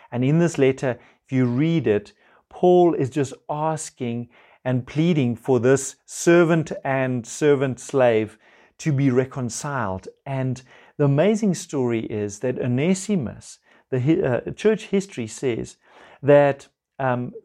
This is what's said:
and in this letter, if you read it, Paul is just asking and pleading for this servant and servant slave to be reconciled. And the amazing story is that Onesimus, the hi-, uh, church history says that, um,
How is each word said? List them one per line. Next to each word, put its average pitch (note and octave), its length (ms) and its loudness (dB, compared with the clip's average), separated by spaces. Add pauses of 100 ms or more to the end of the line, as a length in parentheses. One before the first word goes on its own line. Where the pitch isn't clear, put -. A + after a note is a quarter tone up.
(120)
and B2 120 -2
in D3 140 2
this E3+ 180 0
letter, C3 400 0 (280)
if - 80 -14
you B2+ 140 2
read C#3 420 0
it, G#2 240 0 (360)
Paul F3+ 460 4
is B2+ 160 -2
just C3+ 240 -4 (140)
asking D3 800 -6 (360)
and B2+ 220 -2
pleading D3+ 480 0
for B2+ 240 0
this C3+ 380 0 (100)
servant E3+ 640 2 (140)
and C3 420 -2
servant C#3 540 0
slave A#2 580 2 (400)
to D#3+ 140 -2
be C#3 180 2
reconciled. B2 960 -4 (180)
And C3 380 -6 (340)
the D3 100 2
amazing F#3+ 480 2
story A#2+ 460 -2
is G#2 400 -6
that B2+ 180 -4
Onesimus, C3 1000 -4 (300)
the C3 120 -2
hi-, D#3 200 2
uh, C3 300 -2
church G#3 340 0
history F#3+ 420 -4
says A#2+ 520 -6 (440)
that, C#3+ 460 4 (300)
um, B2 340 -4 (120)